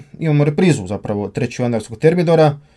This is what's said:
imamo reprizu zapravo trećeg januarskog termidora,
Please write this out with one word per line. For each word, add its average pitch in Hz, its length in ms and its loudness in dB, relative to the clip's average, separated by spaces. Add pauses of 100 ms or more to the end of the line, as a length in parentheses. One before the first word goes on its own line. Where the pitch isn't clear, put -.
(180)
imamo 147 260 2
reprizu 147 420 2
zapravo 104 420 -6
trećeg 120 360 -6
januarskog 113 340 -6
termidora, 160 600 2 (180)